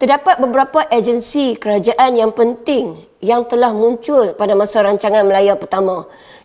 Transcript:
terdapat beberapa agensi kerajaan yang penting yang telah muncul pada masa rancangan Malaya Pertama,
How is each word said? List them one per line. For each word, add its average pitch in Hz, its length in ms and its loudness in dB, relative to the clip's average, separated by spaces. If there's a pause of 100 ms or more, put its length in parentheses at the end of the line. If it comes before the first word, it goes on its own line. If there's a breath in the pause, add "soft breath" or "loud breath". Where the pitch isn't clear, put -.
terdapat 285 400 2
beberapa 285 480 0
agensi 240 720 -2
kerajaan 233 560 0
yang 226 160 0
penting 233 720 -2 (160)
yang 233 240 0
telah 240 320 0
muncul 233 560 0
pada 208 240 0
masa 208 300 0
rancangan 202 420 2
Malaya 196 320 2
Pertama, 185 480 -4 (360 loud breath)